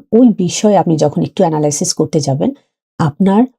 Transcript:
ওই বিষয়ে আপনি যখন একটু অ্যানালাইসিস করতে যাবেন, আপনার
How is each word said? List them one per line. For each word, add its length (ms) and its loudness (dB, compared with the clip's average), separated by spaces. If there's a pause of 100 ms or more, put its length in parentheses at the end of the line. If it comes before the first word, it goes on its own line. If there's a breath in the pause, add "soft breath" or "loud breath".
(120)
ওই 180 4
বিষয়ে 480 0
আপনি 200 0
যখন 240 -2
একটু 220 -4
অ্যানালাইসিস 500 -2
করতে 260 -4
যাবেন, 320 -2 (480 soft breath)
আপনার 440 0 (140)